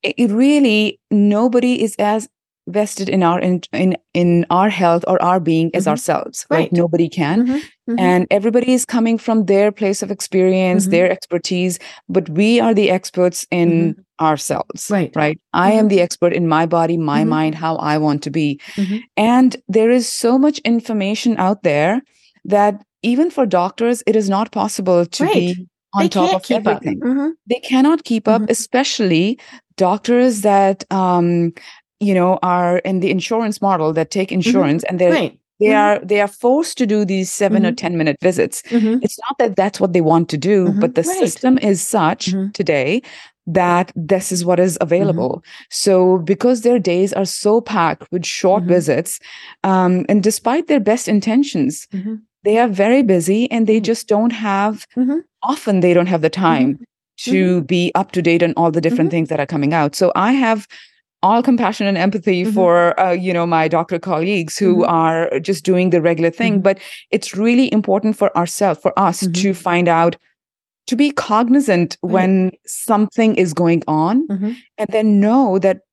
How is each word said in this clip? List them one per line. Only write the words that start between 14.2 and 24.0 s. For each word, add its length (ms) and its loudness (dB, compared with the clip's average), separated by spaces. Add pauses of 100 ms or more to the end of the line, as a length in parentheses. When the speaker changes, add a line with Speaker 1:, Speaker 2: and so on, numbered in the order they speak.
Speaker 1:
ourselves, 680 -4
Speaker 2:
Right. 240 -2
Speaker 1:
right? 240 -2 (140)
I 180 2
am 80 2
Speaker 2:
Mm-hmm. 80 2
Speaker 1:
the 140 2
expert 320 0
in 140 0
my 200 2
body, 300 0
my 240 -2
Speaker 2:
Mm-hmm. 80 0
Speaker 1:
mind, 260 -2
how 220 -4
I 200 -2
want 260 0
to 60 -8
be. 320 -4 (140)
Speaker 2:
Mm-hmm. 220 -4 (200)
Speaker 1:
And 380 2 (120)
there 220 2
is 180 2
so 300 0
much 220 2
information 800 -2
out 260 -2
there 400 0 (420)
that 360 2 (200)
even 300 0
for 140 0
doctors, 640 -2